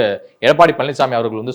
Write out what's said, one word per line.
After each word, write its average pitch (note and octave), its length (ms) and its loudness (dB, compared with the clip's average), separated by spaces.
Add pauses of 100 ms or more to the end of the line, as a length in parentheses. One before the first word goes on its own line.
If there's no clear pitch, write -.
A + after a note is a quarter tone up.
(400)
எடப்பாடி D3 380 4
பழனிசாமி C3 340 -2
அவர்கள் A2+ 300 -4
வந்து B2 120 -8